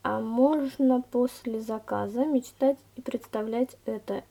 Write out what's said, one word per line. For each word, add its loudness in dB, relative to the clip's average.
А 0
можно 2
после -2
заказа -2
мечтать 2
и -14
представлять -4
это? -6